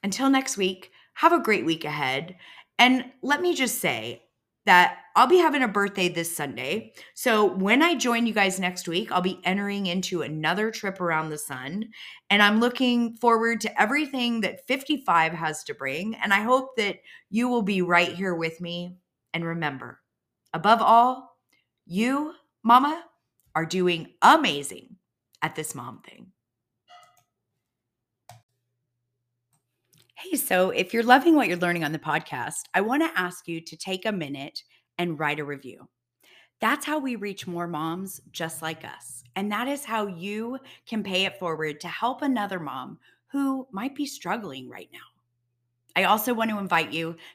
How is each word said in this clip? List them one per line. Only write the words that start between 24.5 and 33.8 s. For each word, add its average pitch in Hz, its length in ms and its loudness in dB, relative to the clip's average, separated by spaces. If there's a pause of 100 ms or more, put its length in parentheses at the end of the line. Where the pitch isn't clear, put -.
at 156 120 -4
this 156 200 -8
mom 123 340 -14
thing. - 200 -20 (3750)
Hey, 370 220 -6
so 185 340 2
if - 240 -2
you're 226 80 2
loving 262 320 6
what 262 140 4
you're 180 100 0
learning 175 260 0
on 147 80 -2
the 156 60 -4
podcast, 147 640 -4 (100)
I 185 80 -2
want 240 220 0
to 311 180 -2
ask 180 280 -8
you 165 120 -8
to 165 160 -18
take 190 300 -8